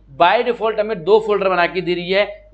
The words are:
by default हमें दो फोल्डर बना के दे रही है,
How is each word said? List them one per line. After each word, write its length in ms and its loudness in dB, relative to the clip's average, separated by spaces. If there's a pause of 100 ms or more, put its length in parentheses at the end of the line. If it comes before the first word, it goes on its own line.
(200)
by 240 6
default 360 -2
हमें 240 -6
दो 160 4
फोल्डर 280 0
बना 180 2
के 140 -6
दे 140 -2
रही 160 -6
है, 440 -2